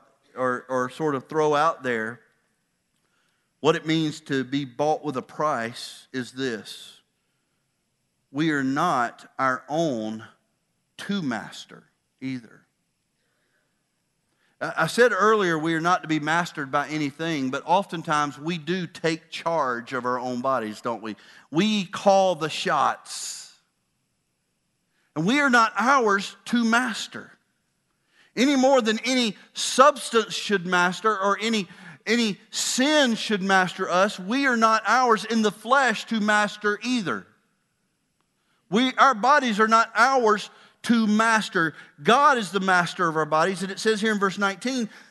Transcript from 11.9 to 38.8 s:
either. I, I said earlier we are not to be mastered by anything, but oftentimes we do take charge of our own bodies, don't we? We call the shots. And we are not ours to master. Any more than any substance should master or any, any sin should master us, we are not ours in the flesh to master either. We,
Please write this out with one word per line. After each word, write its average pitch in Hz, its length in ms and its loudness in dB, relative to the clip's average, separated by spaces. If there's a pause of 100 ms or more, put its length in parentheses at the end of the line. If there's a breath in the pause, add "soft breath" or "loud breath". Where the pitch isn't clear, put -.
either. 127 420 -12 (2000)
I, 156 180 -8
I 160 100 2
said 233 240 4
earlier 196 460 2
we 165 180 -2
are 160 60 -2
not 175 200 2
to 165 60 -14
be 156 120 0
mastered 151 520 -4
by 143 160 0
anything, 151 640 -4
but 135 140 -6
oftentimes 156 720 -2
we 170 180 -6
do 170 300 -6
take 165 420 -4
charge 131 640 -4
of 123 120 -4
our 123 140 -2
own 123 220 -6
bodies, 120 400 -4
don't 113 220 -6
we? 110 120 -8 (360 loud breath)
We 202 340 0
call 190 480 2
the 156 160 -4
shots. - 1040 -4 (1600)
And 160 120 0
we 277 140 2
are 277 100 4
not 226 260 4
ours 214 580 2 (100)
to 240 180 0
master. 226 640 -2 (1080 soft breath)
Any 277 200 4
more 262 260 6
than 220 240 0
any 247 300 0 (180 loud breath)
substance 233 800 2
should 196 320 -2
master 180 500 0
or 196 240 0
any, 214 280 -2 (400 loud breath)
any 220 320 0 (100)
sin 277 640 0
should 202 300 -4
master 190 440 0
us, 190 320 0
we 247 280 -2
are 247 100 2
not 220 300 2
ours 226 360 2
in 220 200 -2
the 214 80 2
flesh 247 540 0
to 226 140 -4
master 208 640 0
either. 185 460 -4 (1400)
We, 247 240 2